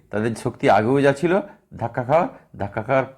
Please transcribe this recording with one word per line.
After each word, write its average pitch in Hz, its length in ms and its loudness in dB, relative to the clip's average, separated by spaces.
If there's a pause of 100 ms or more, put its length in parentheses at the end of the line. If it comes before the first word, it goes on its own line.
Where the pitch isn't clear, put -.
তাদের 110 260 -2
শক্তি 123 340 -2
আগেও 110 320 4
যা 139 120 4
ছিল 175 260 0 (360)
ধাক্কা 117 280 -6
খাওয়া, 160 260 2 (280)
ধাক্কা 101 260 -8
খাওয়ার 131 220 0 (120)